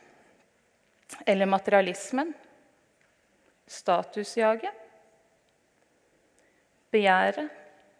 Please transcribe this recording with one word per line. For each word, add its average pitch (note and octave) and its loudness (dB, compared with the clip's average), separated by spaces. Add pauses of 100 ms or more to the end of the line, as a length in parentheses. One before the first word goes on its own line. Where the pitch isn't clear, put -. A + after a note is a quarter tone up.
(1300)
eller G3 2
materialismen, G3 0 (1300)
statusjaget, A3 -2 (2250)
begjæret, G3+ 2 (500)